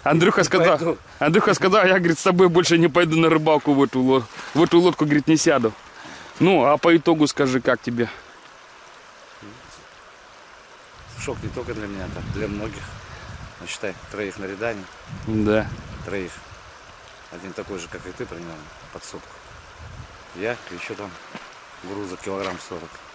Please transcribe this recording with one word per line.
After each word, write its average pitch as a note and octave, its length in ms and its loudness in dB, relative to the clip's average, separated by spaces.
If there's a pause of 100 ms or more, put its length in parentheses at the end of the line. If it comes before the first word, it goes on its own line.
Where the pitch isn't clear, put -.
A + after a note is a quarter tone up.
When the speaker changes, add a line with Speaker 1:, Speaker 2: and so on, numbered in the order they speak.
Speaker 1:
Андрюха E3 380 2
Speaker 2:
Не F3 40 4
Speaker 1:
сказал, E3+ 320 2
Speaker 2:
пойду. D#3+ 220 -2 (220)
Speaker 1:
Андрюха E3 340 4
сказал: F#3+ 320 2
«Я, F#3+ 140 4
говорит, E3+ 180 0
с - 60 -2
тобой F#3 240 6
больше E3+ 280 4
не E3 120 6
пойду D#3+ 280 2
на E3 120 4
рыбалку D#3 460 4
в C#3 100 4
эту C3 160 0
ло-, C3 240 2 (300)
в C#3+ 60 4
эту E3+ 200 6
лодку, F3 240 2
говорит, D3 240 2
не D#3+ 80 6
сяду». C3 360 2 (680)
Ну, D#3+ 240 4
а C#3+ 140 6
по E3+ 180 6
итогу D#3 320 4
скажи, C3 320 0
как B2 200 0
тебе? A#2+ 280 -4 (3000)
Speaker 2:
Шок B2 200 -8
не G#2+ 100 -8
только B2 220 -8
для G#2+ 140 -8
меня, G2 260 -10
там, - 120 -10 (100)
для G#2 140 -4
многих. G#2 340 -8 (800)
Ну, F2+ 80 -16
считай, F#2+ 260 -8 (160)
троих G2 280 -8
на G2 80 -10
рядане. G2+ 360 -6 (460)
Speaker 1:
Да. G#2+ 400 2 (380)
Speaker 2:
Троих. F#2 260 -8 (1000)
Один F2+ 220 -14
такой G2 260 -10
же, E2+ 100 -12
как F2+ 180 -14
и F2+ 40 -14
ты, A2+ 160 -10
примерно, E2+ 280 -14 (380)
под - 120 -16
сотку. - 260 -14 (1040)
Я, A2 220 -6 (160)
и - 20 -14
ещё F2 200 -10
там G2+ 140 -12 (760)
груза F#2+ 400 -10
килограмм F#2+ 320 -6 (120)
сорок. E2 200 -12 (260)